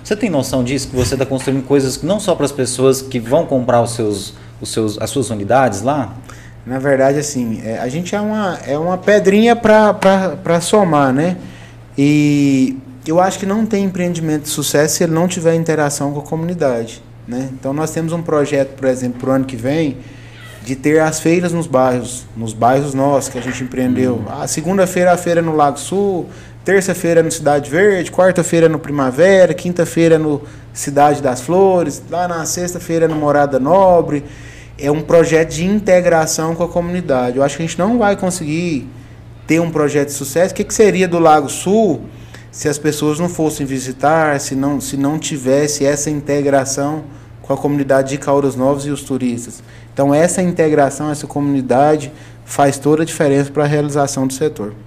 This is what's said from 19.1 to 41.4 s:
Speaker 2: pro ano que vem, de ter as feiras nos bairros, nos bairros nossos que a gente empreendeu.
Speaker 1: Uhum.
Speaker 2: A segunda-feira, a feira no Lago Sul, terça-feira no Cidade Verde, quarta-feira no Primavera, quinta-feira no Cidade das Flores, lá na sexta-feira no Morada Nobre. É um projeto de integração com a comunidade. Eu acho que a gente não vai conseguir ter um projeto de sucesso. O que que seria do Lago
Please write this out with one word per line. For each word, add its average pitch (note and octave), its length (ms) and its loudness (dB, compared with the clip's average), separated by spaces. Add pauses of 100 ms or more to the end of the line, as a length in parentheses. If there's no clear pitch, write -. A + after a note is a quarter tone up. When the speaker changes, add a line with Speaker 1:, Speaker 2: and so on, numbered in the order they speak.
Speaker 2:
pro C3 120 -2
ano C3+ 140 2
que B2+ 100 -10
vem, C#3 420 -2 (680)
de C3 120 -6
ter D3 240 2
as D#3 200 2
feiras F3 320 2
nos E3 140 -2
bairros, B2+ 600 0 (120)
nos A2 160 -8
bairros C3 400 2
nossos C3+ 360 0
que - 80 -10
a B2 40 -6
gente B2+ 220 -6
empreendeu. B2+ 520 0
Speaker 1:
Uhum. A2+ 260 -8
Speaker 2:
A D3 60 -6
segunda-feira, F3+ 640 2
a F3 60 4
feira E3+ 240 0
no D#3+ 140 -2
Lago C#3+ 240 2
Sul, F#3+ 480 -4 (360)
terça-feira F3 600 2
no D#3 80 0
Cidade C#3+ 380 0
Verde, F#3 420 2
quarta-feira E3+ 580 4
no D#3 80 -2
Primavera, D3 760 4
quinta-feira E3 680 2
no D3 220 -2 (300)
Cidade C#3+ 500 2
das B2+ 200 -2
Flores, F3+ 680 2
lá F3 180 -4
na E3 180 -6
sexta-feira E3+ 600 -2
no D#3+ 80 0
Morada C#3+ 440 2
Nobre. D#3 640 4 (540)
É C#3 120 -2
um D#3 120 0
projeto D#3+ 540 4
de E3 100 -2
integração F3 920 2
com E3+ 80 -2
a E3+ 60 -2
comunidade. E3 640 -2
Eu C3+ 80 2
acho C#3+ 140 0
que E3 60 -4
a - 20 -4
gente E3 120 -8
não G#3+ 200 0
vai G3+ 180 2
conseguir E3+ 720 -4 (580)
ter D#3+ 140 2
um E3+ 120 0
projeto D3 360 0
de - 60 -10
sucesso. E3+ 400 -2
O - 20 -12
que - 80 -4
que - 100 -6
seria F#3 340 4
do E3+ 120 0
Lago D3+ 300 6